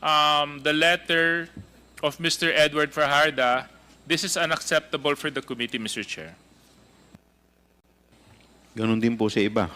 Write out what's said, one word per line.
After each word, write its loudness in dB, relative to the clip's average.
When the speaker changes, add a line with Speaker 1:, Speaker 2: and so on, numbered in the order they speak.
Speaker 1:
um, 2
the 0
letter 2
of -2
Mister 0
Edward 2
Fajarda, 2
this -2
is -2
unacceptable -2
for -6
the -6
committee, -6
Mister -6
Chair. -12
Speaker 2:
Ganun 0
din 2
po 0
sa -2
iba, 0